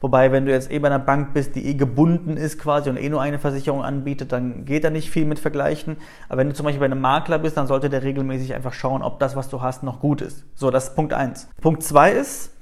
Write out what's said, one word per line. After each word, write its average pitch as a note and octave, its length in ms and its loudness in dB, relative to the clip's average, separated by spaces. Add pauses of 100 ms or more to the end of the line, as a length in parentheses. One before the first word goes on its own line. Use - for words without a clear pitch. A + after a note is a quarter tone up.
Wobei, C3 300 6
wenn C3+ 120 4
du C3+ 80 2
jetzt C3 180 0
eh D3 100 -2
bei C#3+ 80 2
einer C#3 100 2
Bank C#3 340 0
bist, C#3+ 220 0
die C3 120 -4
eh C#3+ 80 0
gebunden D3+ 640 2
ist D3+ 220 -6
quasi C#3+ 320 0
und B2+ 80 -4
eh C#3+ 100 -4
nur D3 140 -2
eine C#3+ 160 -2
Versicherung C3+ 440 -2
anbietet, C3+ 500 -4
dann B2 340 -4
geht D3+ 180 0
da D#3 60 4
nicht D#3 200 -2
viel E3 140 4
mit D3+ 140 2
Vergleichen. D3+ 580 -2 (320)
Aber C3 100 -4
wenn C#3 100 2
du C#3 60 -4
zum D3 100 -6
Beispiel C#3+ 160 -2
bei C#3 60 4
einem C3+ 140 0
Makler D#3 380 2
bist, D#3 180 -2
dann C#3 120 0
sollte C#3 200 2
der C3+ 140 0
regelmäßig C3 500 -2
einfach B2+ 220 -6
schauen, C3 260 -2
ob - 180 -4
das, C3 160 0
was C3+ 140 -4
du B2+ 140 -6
hast, B2+ 200 -4
noch B2+ 180 -6
gut D3 200 0
ist. - 240 -10 (120)
So, C3+ 140 2
das C3 180 4
ist - 60 -10
Punkt D3+ 200 0
eins. C3 340 -4 (140)
Punkt D#3 200 4
zwei D3 300 8
ist - 500 -4